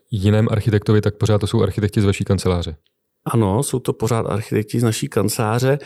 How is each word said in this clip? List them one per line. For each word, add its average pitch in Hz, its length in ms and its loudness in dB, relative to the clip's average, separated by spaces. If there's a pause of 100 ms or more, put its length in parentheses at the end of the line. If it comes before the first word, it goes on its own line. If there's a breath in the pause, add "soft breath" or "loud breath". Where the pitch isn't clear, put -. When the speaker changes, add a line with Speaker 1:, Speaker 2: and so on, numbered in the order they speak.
(120)
Speaker 1:
jiném 107 400 2
architektovi, 104 500 2
tak 101 140 0
pořád 107 220 2
to 98 100 -2
jsou 113 140 0
architekti 101 400 0
z 101 40 4
vaší 98 180 0
kanceláře. 87 520 -2 (500)
Speaker 2:
Ano, 110 380 2
jsou 131 160 -4
to 117 140 -4
pořád 113 320 -2
architekti 107 540 -4
z 120 40 0
naší 117 240 0
kanceláře. 120 800 0